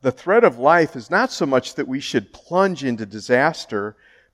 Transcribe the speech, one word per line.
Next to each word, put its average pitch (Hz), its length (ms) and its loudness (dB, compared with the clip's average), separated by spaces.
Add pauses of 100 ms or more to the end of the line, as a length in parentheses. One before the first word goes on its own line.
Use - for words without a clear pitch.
the 127 120 -2
threat 208 300 2
of 147 160 4
life 156 380 4
is 117 140 -14
not 220 200 0
so - 140 -4
much 135 300 0
that 131 140 -6
we 131 120 -6
should 113 320 -4
plunge 180 500 -2
into 120 220 -4
disaster, 107 880 -2 (400)